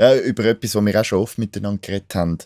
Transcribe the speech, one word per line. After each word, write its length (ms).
Ja, 140
über 280
etwas, 280
was 100
wir 160
auch 60
schon 140
oft 180
miteinander 460
geredet 320
haben, 300